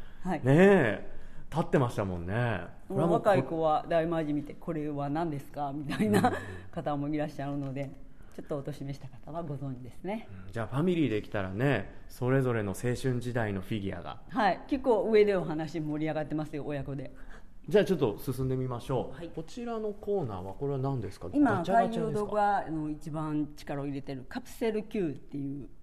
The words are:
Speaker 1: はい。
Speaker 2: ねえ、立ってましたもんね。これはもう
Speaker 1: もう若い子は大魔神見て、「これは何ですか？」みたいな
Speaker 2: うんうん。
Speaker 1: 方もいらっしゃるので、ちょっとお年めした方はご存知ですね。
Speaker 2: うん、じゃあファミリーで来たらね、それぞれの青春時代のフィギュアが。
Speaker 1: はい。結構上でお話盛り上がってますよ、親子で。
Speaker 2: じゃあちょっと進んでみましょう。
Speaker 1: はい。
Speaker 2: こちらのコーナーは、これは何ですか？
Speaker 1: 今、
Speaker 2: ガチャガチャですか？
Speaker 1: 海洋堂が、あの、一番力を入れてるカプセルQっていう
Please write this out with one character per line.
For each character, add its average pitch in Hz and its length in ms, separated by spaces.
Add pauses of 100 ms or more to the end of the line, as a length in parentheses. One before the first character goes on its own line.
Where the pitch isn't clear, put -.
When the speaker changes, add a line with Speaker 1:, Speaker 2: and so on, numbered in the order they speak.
(240)
Speaker 1:
は 180 120
い。 143 40
Speaker 2:
ね 139 80
え、 156 640 (400)
立 160 140
っ - 40
て 175 100
ま 123 100
し - 60
た 107 100
も 90 120
ん 85 80
ね。 107 360 (260)
こ - 80
れ 139 60
は 165 60
も - 0
う - 0
Speaker 1:
も - 0
う 170 60
若 220 220
い 135 80
子 160 180
は 156 280
大 165 180
魔 165 120
神 147 140
見 147 100
て、 147 160
「こ - 140
れ 151 160
は 143 200
何 165 200
で 143 100
す - 120
か？」 143 240
み 151 80
た - 180
い 214 80
な 202 100
Speaker 2:
う - 40
ん - 40
う - 20
ん。 - 40 (380)
Speaker 1:
方 151 240
も 143 140
い 151 80
ら 147 80
っ 151 40
し 147 120
ゃ 139 60
る 143 100
の 139 160
で、 135 180 (440)
ち - 60
ょ - 20
っ - 40
と 156 100
お 139 60
年 143 200
め 139 100
し 135 60
た - 80
方 - 240
は 165 120
ご 147 120
存 135 200
知 123 80
で 120 80
す - 120
ね。 214 240 (180)
Speaker 2:
う 92 40
ん、 - 20
じ 113 80
ゃ 113 40
あ 107 40
フ 117 100
ァ 147 60
ミ 180 120
リ 160 120
ー - 20
で 107 120
来 - 80
た 104 120
ら 92 100
ね、 110 420 (140)
そ - 220
れ 135 120
ぞ 127 120
れ 113 100
の 98 80
青 123 240
春 123 240
時 117 140
代 113 180
の 98 100
フ 113 140
ィ 107 60
ギ 98 100
ュ 90 80
ア - 20
が。 76 280
Speaker 1:
は 208 220
い。 - 160
結 269 160
構 220 200
上 214 220
で 202 100
お 175 80
話 156 360
盛 151 220
り 156 60
上 156 60
が 151 80
っ 156 40
て 151 100
ま 151 100
す 151 100
よ、 143 100
親 143 180
子 139 120
で。 139 180 (540)
Speaker 2:
じ 156 100
ゃ 208 40
あ 185 40
ち 196 60
ょ 185 60
っ - 20
と 113 180
進 131 280
ん - 20
で 131 80
み 127 100
ま 127 140
し - 120
ょ 120 220
う。 - 40
Speaker 1:
は 165 60
い。 165 120
Speaker 2:
こ 160 80
ち 240 220
ら 233 120
の 214 140
コ 202 300
ー 151 40
ナ 104 100
ー - 20
は、 92 160
こ 139 140
れ 143 60
は 139 40
何 131 240
で 92 100
す - 80
か？ 85 140
Speaker 1:
今、 269 240
Speaker 2:
ガ 175 60
チ 170 80
ャ - 20
ガ 226 160
チ 226 100
ャ 220 100
で 214 60
す 208 80
か？ - 0
Speaker 1:
海 - 0
洋 202 40
堂 - 0
が、 202 380
あ - 60
の、 156 180
一 151 200
番 151 480
力 143 240
を 139 40
入 143 80
れ 139 80
て 139 140
る - 140
カ - 100
プ - 100
セ 226 220
ル 214 120
Q 208 260
っ 139 60
て - 220
い 139 260
う 107 40 (160)